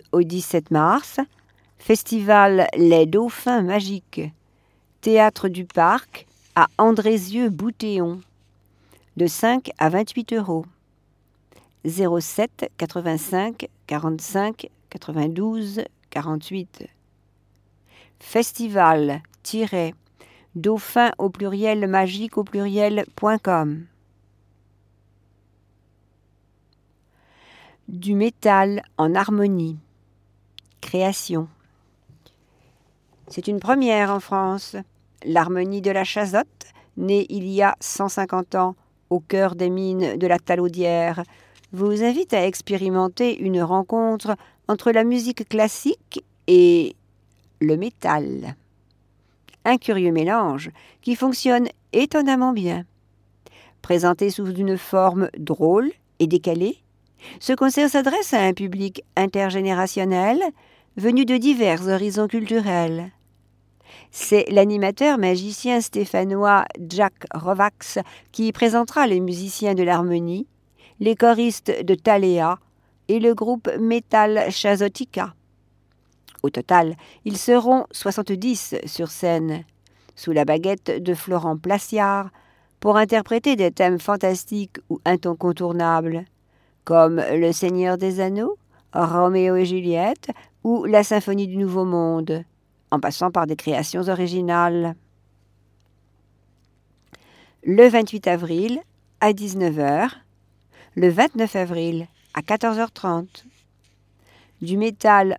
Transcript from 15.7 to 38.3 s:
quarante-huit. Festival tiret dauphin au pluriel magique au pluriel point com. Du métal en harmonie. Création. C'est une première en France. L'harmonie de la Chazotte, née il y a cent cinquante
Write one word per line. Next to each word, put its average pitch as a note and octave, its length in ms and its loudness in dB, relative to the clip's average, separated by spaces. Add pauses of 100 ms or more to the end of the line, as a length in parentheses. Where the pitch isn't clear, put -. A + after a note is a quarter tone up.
quarante-huit. D#3+ 760 -10 (1300)
Festival E3 1040 0 (180)
tiret G3 540 -4 (580)
dauphin G#3+ 640 0
au G3 140 -2
pluriel G3+ 560 -2
magique F#3+ 500 -2
au G#3+ 60 -2
pluriel G3+ 720 -2
point G#3+ 240 0
com. D#3+ 480 -2 (4000)
Du F3+ 260 -6
métal G3+ 680 2 (160)
en D#3+ 160 2
harmonie. G3 640 0 (1000)
Création. F#3 640 -4 (1800)
C'est - 200 -10
une G3+ 120 -2
première G#3+ 520 2
en G3+ 80 -2
France. F#3+ 560 -4 (500)
L'harmonie F3+ 560 -2
de G3 80 0
la F#3+ 140 0
Chazotte, G#3 640 -4 (300)
née G3 320 0
il F#3+ 180 -8
y G3 160 0
a G3 160 2
cent - 280 -6
cinquante F#3 460 -4